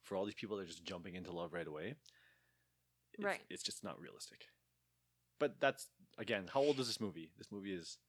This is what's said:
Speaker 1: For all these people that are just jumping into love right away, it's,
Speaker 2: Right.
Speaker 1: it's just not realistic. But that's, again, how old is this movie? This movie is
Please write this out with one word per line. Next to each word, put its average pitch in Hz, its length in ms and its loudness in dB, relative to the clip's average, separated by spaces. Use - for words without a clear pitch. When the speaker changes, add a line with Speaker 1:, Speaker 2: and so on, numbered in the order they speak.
Speaker 1:
For - 120 -2
all 95 100 4
these 104 80 -2
people 107 240 -2
that 98 60 -2
are 87 40 -6
just 85 180 -10
jumping 87 300 -6
into 90 160 -4
love 85 220 -2
right 85 140 0
away, 80 280 -2
it's, 208 100 -6
Speaker 2:
Right. 196 260 0
Speaker 1:
it's - 140 -8
just - 200 -4
not 92 160 -6
realistic. - 460 -12
But - 200 4
that's, - 280 4
again, 101 340 2
how 135 100 6
old 143 180 8
is 123 80 4
this 113 140 0
movie? 82 360 -2
This - 140 -14
movie 98 220 -4
is 82 240 -6